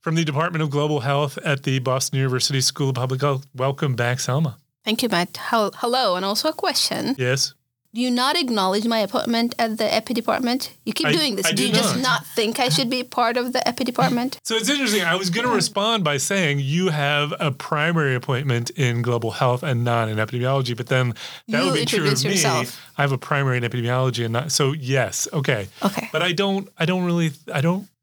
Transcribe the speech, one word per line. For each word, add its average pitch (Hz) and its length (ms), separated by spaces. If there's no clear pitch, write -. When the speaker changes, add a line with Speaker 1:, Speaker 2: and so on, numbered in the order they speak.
Speaker 1:
from 160 140
the 165 100
Department 156 380
of 151 80
Global 147 300
Health 139 380
at 139 240
the 131 160
Boston 131 380
University 131 440
School 139 280
of 127 60
Public 127 260
Health. 139 240
Welcome 135 400
back, 120 220
Salma. 135 380
Speaker 2:
Thank 220 200
you, 233 60
Matt. 175 280
Hel-, 220 400
hello, 233 380
and 185 100
also 214 240
a 311 40
question. - 680
Speaker 1:
Yes. 131 340
Speaker 2:
Do 220 60
you 254 100
not 254 300
acknowledge 214 480
my 226 120
appointment 233 600
at 226 180
the 214 160
EPI 220 200
department? 247 580
You 220 80
keep 320 140
Speaker 1:
I, 294 40
Speaker 2:
doing 294 240
this. 190 120
Speaker 1:
I - 20
Speaker 2:
Do - 80
Speaker 1:
do 254 100
Speaker 2:
you - 60
just - 240
Speaker 1:
not. 254 60
Speaker 2:
not 240 220
think 226 320
I 254 120
should 254 200
be 254 140
part 240 320
of 247 160
the - 160
EPI 240 160
department? 247 580
Speaker 1:
<laughs> - 40
So 226 100
it's 226 140
interesting. 233 340
I 170 120
was 185 140
gonna 226 200
respond 208 560
by 147 100
saying 147 460
you 160 260
have 147 500
a 156 140
primary 151 640
appointment 123 560
in 120 300
global 117 300
health 123 300
and 120 220
not 117 240
in 107 120
epidemiology, 123 560
but 123 120
then 127 280
that 226 160
Speaker 2:
You - 60
Speaker 1:
would 160 100
be 151 40
true 214 140
of 151 60
Speaker 2:
introduce 131 180
Speaker 1:
me. 196 80
Speaker 2:
yourself. 160 480
Speaker 1:
I 147 40
have 143 100
a 131 60
primary 139 400
in 120 60
epidemiology 120 600
and 113 80
not. 131 220
So 139 180
yes, 131 640
okay. 127 340
Speaker 2:
Okay. 196 300
Speaker 1:
But 156 80
I 175 100
don't. 196 460
I 165 80
don't 180 180
really. 170 280
I 147 60
don't. 175 300